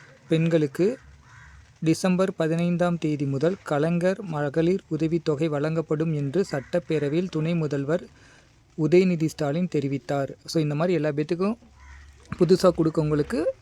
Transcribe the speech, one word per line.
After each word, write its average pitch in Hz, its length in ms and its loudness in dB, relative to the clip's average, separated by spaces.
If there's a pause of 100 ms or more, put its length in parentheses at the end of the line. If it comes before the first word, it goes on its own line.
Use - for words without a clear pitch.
(280)
பெண்களுக்கு 165 580 2 (960)
டிசம்பர் 180 540 2
பதினைந்தாம் 170 640 0
தேதி 151 280 -2
முதல் 139 360 0
கலைஞர் 170 600 0
மகளிர் 165 680 0
உதவித்தொகை 160 600 0
வழங்கப்படும் 156 640 -2
என்று 143 300 -2
சட்டப்பேரவையில் 156 840 -2
துணை 160 260 -2
முதல்வர் 147 500 -2 (760)
உதயநிதி 165 480 4
ஸ்டாலின் 156 420 -2
தெரிவித்தார். 139 600 -2 (140)
So, 160 180 -2
இந்த 147 120 0
மாதிரி 170 240 0
எல்லா 147 100 0
பேத்துக்கும் 170 480 -2 (760)
புதுசா 180 400 4
கொடுக்கவங்களுக்கு 156 680 0 (240)